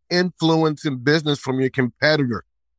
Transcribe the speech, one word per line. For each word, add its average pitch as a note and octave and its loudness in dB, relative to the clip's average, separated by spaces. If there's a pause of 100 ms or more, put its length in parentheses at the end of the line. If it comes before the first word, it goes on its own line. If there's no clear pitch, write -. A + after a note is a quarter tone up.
(100)
influence D#3+ 0
in C#3 -4
business D3 0
from C3 -4
your C3 0
competitor. C3 0 (340)